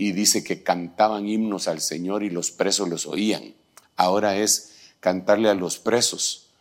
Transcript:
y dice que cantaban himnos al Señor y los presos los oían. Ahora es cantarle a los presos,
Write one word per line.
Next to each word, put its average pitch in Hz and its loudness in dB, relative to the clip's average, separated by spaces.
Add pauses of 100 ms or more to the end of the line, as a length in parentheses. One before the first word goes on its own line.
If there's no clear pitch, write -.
y - 0
dice 104 0
que - -6
cantaban 101 0
himnos 107 -2
al 80 -4
Señor 95 -4
y 101 -4
los 85 -4
presos 98 0
los 80 -4
oían. 78 -2 (420)
Ahora 98 2
es - 0 (260)
cantarle 98 2
a 101 6
los 90 -4
presos, - -2 (120)